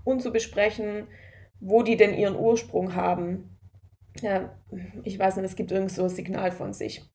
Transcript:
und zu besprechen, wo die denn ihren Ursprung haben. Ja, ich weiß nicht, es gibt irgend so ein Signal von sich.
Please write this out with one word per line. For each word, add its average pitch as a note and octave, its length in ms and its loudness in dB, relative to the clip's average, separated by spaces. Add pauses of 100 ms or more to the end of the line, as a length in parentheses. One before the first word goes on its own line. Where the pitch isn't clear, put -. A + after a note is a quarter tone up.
und B3+ 200 0
zu B3 80 -4
besprechen, G#3+ 760 -2 (560)
wo G#3+ 200 6
die A3+ 120 4
denn G3+ 200 8
ihren G3 200 2
Ursprung G3+ 600 2
haben. F3+ 640 -2 (600)
Ja, G3 400 -2 (440)
ich G3 160 -8
weiß F#3+ 160 2
nicht, F#3+ 100 -4
es F#3 100 -8
gibt F#3 160 -4
irgend F#3+ 200 0
so F#3 120 -2
ein F3+ 60 2
Signal F#3 420 -4
von F3+ 220 -8
sich. - 300 -8 (120)